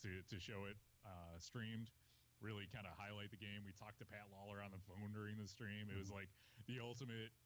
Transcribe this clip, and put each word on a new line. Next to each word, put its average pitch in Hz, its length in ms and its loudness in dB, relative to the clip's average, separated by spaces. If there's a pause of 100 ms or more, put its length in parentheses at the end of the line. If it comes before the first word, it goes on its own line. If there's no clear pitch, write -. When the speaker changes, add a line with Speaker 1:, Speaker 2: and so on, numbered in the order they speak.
Speaker 1:
to, 92 240 4
to 104 80 2
show 98 320 2
it, 104 80 -2 (240)
uh, 85 400 -4
streamed, 113 480 2 (480)
really 104 320 2
kinda 95 240 0
highlight 104 400 0
the 92 80 -6
game. 104 240 0
We 98 80 -4
talked 104 300 -6
to - 20 -6
Pat 104 240 -6
Lawlor 101 320 -2
on 101 80 2
the 95 160 -4
phone 104 240 0
during 107 320 2
the 101 80 0
stream. 104 400 0
It 98 80 2
was 98 160 2
Speaker 2:
Mm-hmm. 98 160 0
Speaker 1:
like - 20 -14 (380)
the 139 80 2
ultimate, 120 560 2 (120)